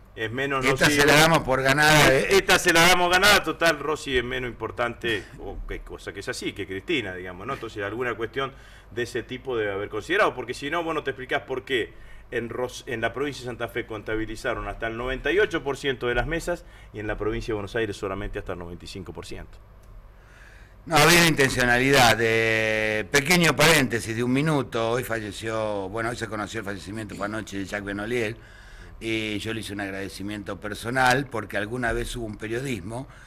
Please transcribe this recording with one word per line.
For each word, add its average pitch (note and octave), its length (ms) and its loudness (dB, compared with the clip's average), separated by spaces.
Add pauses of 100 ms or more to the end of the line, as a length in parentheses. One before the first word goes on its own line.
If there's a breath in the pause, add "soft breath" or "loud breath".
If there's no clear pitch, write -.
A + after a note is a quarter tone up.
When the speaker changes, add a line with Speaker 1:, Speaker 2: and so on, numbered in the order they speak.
(140)
Speaker 1:
es A2 160 -6
menos C3+ 340 -2
Speaker 2:
Esta C3+ 200 2
Speaker 1:
nocivo. D3 180 4
Speaker 2:
se C#3+ 60 4
la D3 60 8
damos D#3 260 8
por C3 200 2
ganada, C#3+ 540 6
¿eh?". C3+ 160 4
Speaker 1:
Esta F#3+ 300 6
se F3+ 120 4
la E3 140 8
damos F3+ 240 6
ganada, F#3+ 320 6
total, D#3+ 380 0
Rossi C#3+ 360 -2
es B2 60 4
menos B2+ 260 -4
importante, A2+ 760 -4 (160)
o F#2 260 -12
qué F#2 140 -10
cosa F2 320 -14
que F#2 80 -12
es G2 80 -10
así, B2+ 240 -6
que G2 160 -8
Cristina, G2 480 -4
digamos, F#2 320 -10
¿no? C3+ 60 -6
Entonces, A2+ 280 -10
alguna A2+ 320 -4
cuestión C3 380 -6 (400 loud breath)
de A#2 100 -4
ese A#2 220 -6
tipo B2+ 320 -8
debe G#2+ 160 0
haber G2 160 -6
considerado, D3+ 480 0
porque A#2+ 180 -8
si C#3+ 160 -8
no, E3+ 140 -2
vos D#3+ 100 -4
no D3+ 80 -4
te C#3 80 -4
explicás C3 320 -6
por B2+ 220 -8
qué A2+ 300 -2 (360 loud breath)
en A#2+ 200 -4
Ros-, A#2+ 360 -8
en A#2+ 140 -6
la A2+ 120 0
provincia C3 300 -6
de A#2+ 40 -12
Santa A#2 200 -8
Fe A2+ 200 -6
contabilizaron A2 800 -4
hasta G2+ 180 -6
el A2+ 100 -6
noventa C3 360 -2
y F#3 80 4
ocho E3 240 0
por C3+ 120 -2
ciento B2+ 300 -2
de A#2+ 80 2
las A#2+ 140 0
mesas E3 360 -4 (280 loud breath)
y A2+ 80 -10
en G#2+ 80 -6
la G#2+ 80 -2
provincia A2 340 -2
de A2 40 -2
Buenos G#2 200 -6
Aires A2 220 -2
solamente G2+ 420 -6
hasta G2 140 -6
el F2 80 -8
noventa F2 240 -12
y F2+ 40 -14
cinco F2+ 240 -12
por E2+ 140 -12
ciento. - 320 -14 (1300 soft breath)
Speaker 2:
No, D#3+ 100 2
había E3+ 300 8
intencionalidad. B2+ 880 6
De... A2 960 2
pequeño D#3 460 4
paréntesis B2 580 4
de A2+ 80 -2
un B2 80 0
minuto, C3 600 0
hoy B2 120 0
falleció, G#2+ 840 -4
bueno, A2+ 220 -4
hoy B2 60 -6
se A2+ 120 -6
conoció G#2+ 320 -6
el G2+ 60 -10
fallecimiento, G2+ 480 -10
fue G2 100 -6
anoche, G#2 320 -6
de G2 80 -4
Jacques G2+ 220 -8
Benoliel. G#2+ 500 -4 (680 loud breath)
Eh, A2 320 -4
yo A2 140 -6
le A2 80 -8
hice G2+ 140 -10
un G2+ 80 -8
agradecimiento G2 760 -8
personal B2 680 0
porque G#2+ 320 -6
alguna A2+ 340 -2
vez A#2 240 -4
hubo A#2+ 80 -6
un G#2+ 140 -10
periodismo A2+ 680 -6 (200 loud breath)